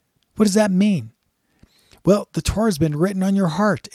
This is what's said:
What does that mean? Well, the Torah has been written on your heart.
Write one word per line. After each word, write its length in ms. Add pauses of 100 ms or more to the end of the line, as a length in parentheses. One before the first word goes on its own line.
(380)
What 80
does 80
that 180
mean? 400 (920)
Well, 300
the 100
Torah 240
has 100
been 180
written 280
on 120
your 120
heart. 480